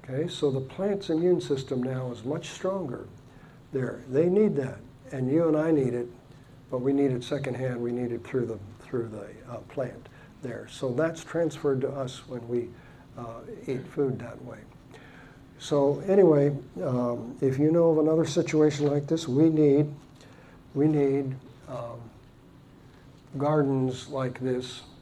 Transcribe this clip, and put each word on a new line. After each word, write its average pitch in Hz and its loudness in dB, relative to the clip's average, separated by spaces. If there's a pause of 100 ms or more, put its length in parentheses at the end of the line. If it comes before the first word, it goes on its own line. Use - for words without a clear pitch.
Okay, 139 -4
so 151 0
the 135 -2
plant's 196 -4
immune 170 4
system 135 -2
now 127 -4
is 110 -14
much 147 -6
stronger. 185 -6 (640)
There, 127 -2
they 147 2
need 196 4
that, 131 -4 (340)
and 131 -2
you 165 4
and 151 4
I 156 0
need 131 2
it, 120 -4 (640)
but 127 -4
we 135 0
need 139 2
it 123 -4
secondhand. 127 -4
We 120 -2
need 120 -4
it 117 -8
through - -2
the, 110 -8 (260)
through 117 -6
the, 107 -14
uh, 113 -10 (100)
plant 117 -8 (340)
there. 110 -10
So 131 -4
that's 165 -2
transferred 147 0
to 143 -2
us 135 -8
when 120 -10
we, 120 -2 (480)
uh, 117 -12 (260)
eat 131 -6
food 131 -2
that 113 -12
way. 127 -14 (1000)
So 143 0
anyway, 156 6 (300)
um, 123 -2
if 135 2
you 151 4
know 165 6
of 156 4
another 156 4
situation 151 2
like 143 0
this, 160 -2
we 143 4
need, 147 6 (840)
we 139 4
need, 139 2 (340)
um, 117 -10 (1400)
gardens 139 2
like 131 -4
this 127 -4 (200)